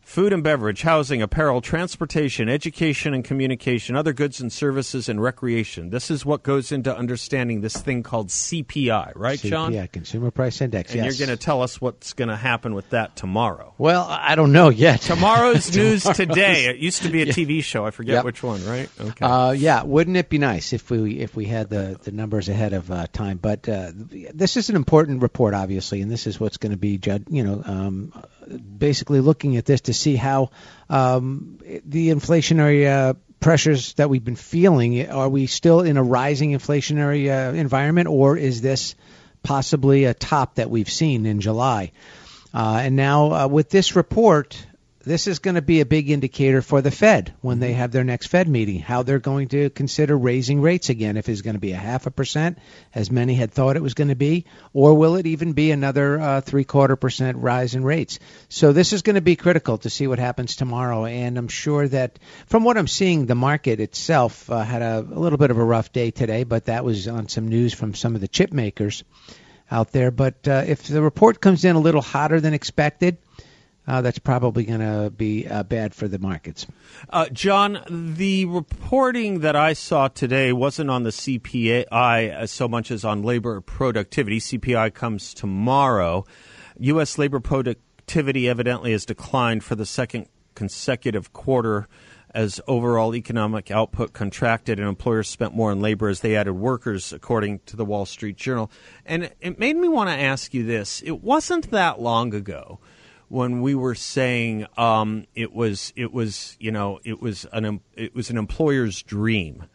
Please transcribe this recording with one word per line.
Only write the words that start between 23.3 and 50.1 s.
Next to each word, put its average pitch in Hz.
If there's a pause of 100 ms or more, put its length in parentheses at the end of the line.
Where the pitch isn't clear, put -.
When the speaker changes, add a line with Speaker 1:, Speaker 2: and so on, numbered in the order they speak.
Speaker 2:
But, 104
uh, 92
this 160
is 233
an 208
important 147
report, 117
obviously, 98
and 104
this 117
is 101
what's 107
gonna 104
be, 101
jud-, 101
you 135
know, 101
um, 98 (640)
basically 147
looking 143
at 120
this 139
to 123
see 147
how, 135 (400)
um, 131 (260)
the 160
inflationary, 147
uh, 135 (260)
pressures 151
that 147
we've 127
been 123
feeling, 135
are 135
we 135
still 165
in 156
a 131
rising 135
inflationary, 143
uh, 135
environment, 151
or 139
is 131
this 131 (480)
possibly 139
a 120
top -
that -
we've 113
seen 127
in 107
July? 110 (600)
Uh, 110
and 135
now, 143
uh, 147
with 151
this 190
report, 175 (380)
this 160
is 185
gonna 175
be 160
a 139
big 147
indicator 135
for 139
the 135
Fed 190
when 127
they 123
have 123
their 127
next 123
Fed 180
meeting, 107
how 123
they're 135
going 139
to 139
consider 147